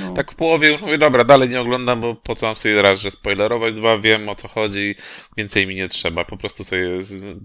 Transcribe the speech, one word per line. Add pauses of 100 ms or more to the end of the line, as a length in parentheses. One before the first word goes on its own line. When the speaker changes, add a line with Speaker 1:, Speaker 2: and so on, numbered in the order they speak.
Speaker 1:
No.
Speaker 2:
tak
w
połowie
już
mówię,
dobra,
dalej
nie
oglądam,
bo
po
co
mam
sobie
raz,
że
spoilerować,
dwa,
wiem
o
co
chodzi, (420)
więcej
mi
nie
trzeba,
po
prostu
sobie
z-,